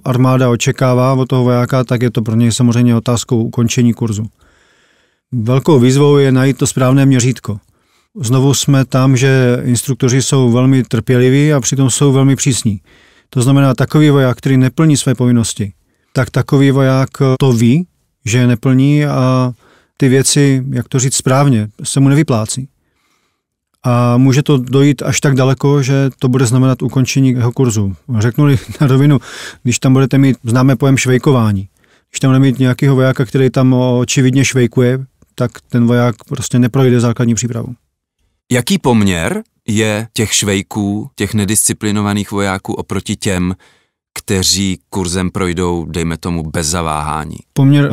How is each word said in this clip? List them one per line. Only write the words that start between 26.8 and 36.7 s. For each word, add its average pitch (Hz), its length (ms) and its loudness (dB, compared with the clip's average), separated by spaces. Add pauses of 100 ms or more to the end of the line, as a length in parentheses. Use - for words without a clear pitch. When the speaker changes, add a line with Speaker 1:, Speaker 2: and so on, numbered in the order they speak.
Speaker 1:
ukončení 131 480 0
jeho 123 220 -2
kurzu. 104 420 -2 (240)
Řeknu-li 127 400 2 (220)
na 151 60 4
rovinu, 131 340 2 (420)
když 123 160 -2
tam 135 140 0
budete 135 260 2
mít, 135 240 2
známe 127 340 2
pojem 135 200 2
švejkování. 120 720 0 (420)
Když - 100 -16
tam 139 80 2
budete 131 140 4
mít 131 160 0
nějakého 131 360 0
vojáka, 131 300 0
který 131 260 0
tam 131 220 2
očividně 127 720 0
švejkuje, 123 540 0 (360)
tak 123 160 -4 (180)
ten 120 180 0
voják 120 380 0
prostě - 340 -4
neprojde 123 420 2